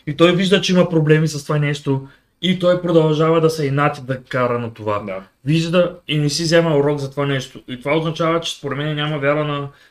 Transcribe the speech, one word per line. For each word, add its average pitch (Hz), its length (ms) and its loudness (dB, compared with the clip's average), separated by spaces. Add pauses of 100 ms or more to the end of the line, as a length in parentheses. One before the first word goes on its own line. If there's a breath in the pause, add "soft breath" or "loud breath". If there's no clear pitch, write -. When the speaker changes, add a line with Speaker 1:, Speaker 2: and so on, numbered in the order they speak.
Speaker 1:
И 151 100 -6
той 175 200 4
вижда, 185 240 2
че 185 120 -2
има 175 160 4
проблеми 156 400 4
с 151 140 -8
това 151 160 -2
нещо. 143 500 -2 (340 loud breath)
И 180 160 0
той 180 240 2
продължава 160 580 2
да 160 100 2
се 160 160 -4
инати 143 340 0
да 127 220 -8
кара 123 360 -2
на 113 160 -8
това. 104 240 -4
Speaker 2:
Да. 98 240 -10 (220)
Speaker 1:
Вижда 165 520 0 (120)
и 147 100 -2
не 147 100 0
си 156 140 -4
взема 165 340 2
урок 143 220 2
за 135 120 -8
това 143 160 -4
нещо. 135 420 -6
И 123 100 -10
това 143 180 -2
означава, 165 440 -2
че - 160 -10
според 135 220 -8
мен 151 180 -4
няма 151 220 -4
вяра 147 260 0
на 143 240 -6 (220 soft breath)